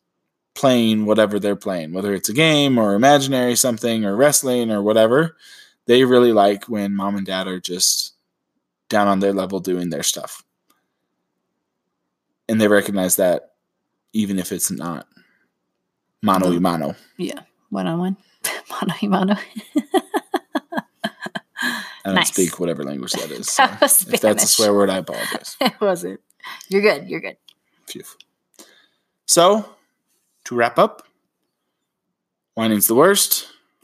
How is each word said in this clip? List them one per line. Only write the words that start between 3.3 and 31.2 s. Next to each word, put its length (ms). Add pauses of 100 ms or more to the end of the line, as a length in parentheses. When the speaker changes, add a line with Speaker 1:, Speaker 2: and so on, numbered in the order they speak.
Speaker 1:
something 500
or 100
wrestling 560
or 120
whatever. 520 (520)
They 180
really 260
like 340
when 300
mom 220
and 80
dad 220
are 120
just 540 (760)
down 180
on 120
their 140
level 260
doing 300
their 140
stuff. 400 (2000)
And 140
they 60
recognize 480
that 380 (600)
even 240
if 140
it's 180
not 380 (1120)
mano 280
Speaker 2:
No. 40
Speaker 1:
y 60
mano. 360 (220)
Speaker 2:
Yeah, 220 (320)
one-on-one. 460 (260)
<laughs> 260
Mano 320
y 60
mano. 280 (400)
<laughs> 80 (1800)
Speaker 1:
I 480
don't 60
Speaker 2:
Nice. 180
Speaker 1:
speak 260
whatever 240
language 300
that 180
Speaker 2:
<laughs> 80
Speaker 1:
is, 160
Speaker 2:
That 240
Speaker 1:
so 60
Speaker 2:
was 280
Speaker 1:
if 80
that's 220
a 40
Speaker 2:
Spanish. 20
Speaker 1:
swear 240
word, 160
I 80
apologize. 600
Speaker 2:
<laughs> 40
It 180
wasn't. 400 (480)
You're 140
good, 280
you're 120
good. 160 (500)
Speaker 1:
Phew. 140 (1200)
So, 480 (720)
to 100
wrap 220
up, 300 (1500)